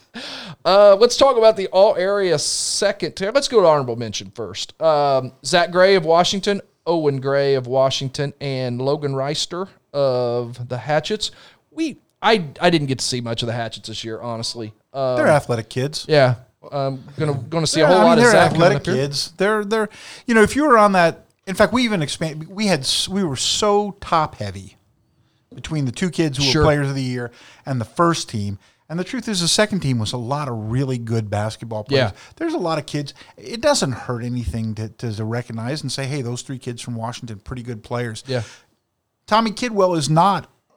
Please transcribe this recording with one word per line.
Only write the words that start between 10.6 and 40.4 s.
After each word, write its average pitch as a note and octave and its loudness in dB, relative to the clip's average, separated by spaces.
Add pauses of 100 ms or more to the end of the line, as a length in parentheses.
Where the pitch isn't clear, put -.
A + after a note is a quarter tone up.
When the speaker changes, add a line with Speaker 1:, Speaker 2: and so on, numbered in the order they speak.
Speaker 1:
the B2 -8
Hatchets. D3+ -2 (400)
We, D#4 -6 (240)
I, G3+ 2 (140)
I F3 2
didn't D#3 2
get C3 -2
to - -6
see B2 -4
much A#2 -6
of B2 -4
the A2+ -2
Hatchets A2+ -8
this G#2+ -10
year, A2 -8
honestly. A#2 -8 (180)
Um, C3 -2
Speaker 2:
They're C#4+ 2
athletic B2 2
kids. C#3 -6
Speaker 1:
Yeah. C3 6 (360)
I'm C3+ -6 (160)
gonna, D3+ 0
gonna D#3+ -4
see - 0
a - 6
Speaker 2:
Yeah, G3 6
Speaker 1:
whole F#3 6
Speaker 2:
I - 6
mean, E3 6
Speaker 1:
lot E3+ 6
of A#3+ 6
Speaker 2:
they're A#3+ 6
Speaker 1:
Zach F3+ 6
coming D#3+ 2
Speaker 2:
athletic F#3 4
Speaker 1:
up - -8
here. B2+ 0
Speaker 2:
kids. C#3+ -4
They're, G#3 0
they're, G#3 -2 (360)
you A#3+ 0
know, A3 6
if G#3 4
you C#4 2
were A#3+ 6
on G3+ 6
that, E3+ 2 (200)
in F#3+ -6
fact, G#3 2
we B3+ 2
even G#3+ 0
expand-, D#3 -6
we G3 -6
had, F3 2
s-, - -2
we G3 -2
were C#3+ -2
so G#3 0
top D#3 -2
heavy F#2+ -12 (760)
between D3 -4
the B2 -2
two F#3 -4
kids D3 -2
who C#3 -2
Speaker 1:
Sure. D3+ 2
Speaker 2:
were D3+ 6
players D3 2
of C#3 -6
the C3+ -4
year B2 -6 (380)
and C3 -4
the A2 -4
first E3+ -2
team. G2+ -6 (320)
And E3 -6
the F#3 -4
truth A#3 -8
is, G3 -2
the E3+ -2
second G#3 0
team C3 0
was G#2+ -4
a B2+ -8
lot C3+ -6
of A2 -6
really C3 -2
good A2+ -4
basketball G#2+ -6
players. B2+ 0
Speaker 1:
Yeah. - -14 (200)
Speaker 2:
There's D#4+ -4
a B3 -4
lot D#3+ -2
of D3 -6
kids. C#3+ -8 (240)
It A3 -14
doesn't B3 0
hurt A#2 -6
anything A2+ -4
to, A2 -8
to, A#2 -10
to A2 -6
recognize A#2+ -6
and C3 -8
say, C3+ -8
"Hey, C#3 -6
those A#2+ -8
three C3 -12
kids A#2 -10
from B2 -10
Washington, A2+ -10
pretty B2 -12
good A#2 -12
players." A#2+ -6
Speaker 1:
Yeah. B2 -4 (840)
Speaker 2:
Tommy A3 2
Kidwell G3 0
is D3 0
not E3+ 2 (300)